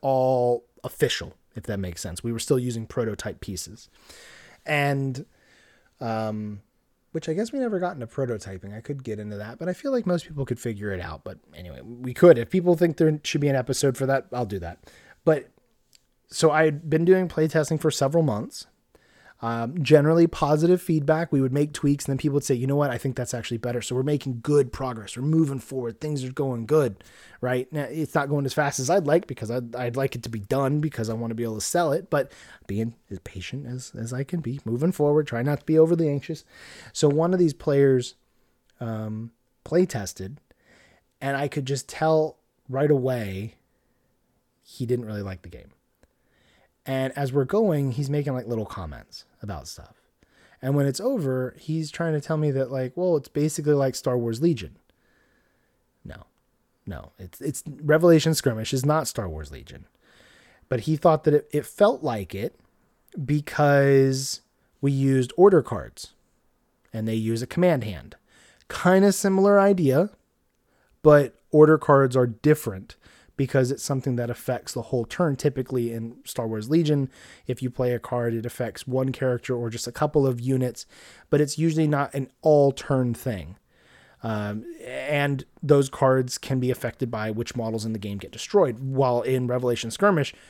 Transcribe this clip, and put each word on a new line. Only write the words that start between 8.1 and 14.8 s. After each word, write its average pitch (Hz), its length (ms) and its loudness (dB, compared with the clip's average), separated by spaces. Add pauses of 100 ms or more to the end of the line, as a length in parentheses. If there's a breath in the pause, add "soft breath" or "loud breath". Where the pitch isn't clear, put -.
I 117 60 -14
could 139 200 -8
get 107 180 -8
into 104 180 -10
that, 107 200 -12
but 165 120 -6
I 180 40 -4
feel 269 200 -6
like 240 120 -2
most 180 220 -2
people 143 160 -8
could 120 160 -6
figure 104 320 -6
it 92 80 -6
out. 80 240 -12
But - 140 -14 (180)
anyway, 65 260 -16
we 123 320 -10
could. 165 240 10
If 113 120 -4
people 175 260 4
think 165 220 2
there 156 260 2
should - 160 -4
be 143 80 2
an 139 80 2
episode 131 400 0
for 135 100 -2
that, 135 280 0
I'll 123 120 -4
do 101 140 -6
that. 85 200 -12 (440 soft breath)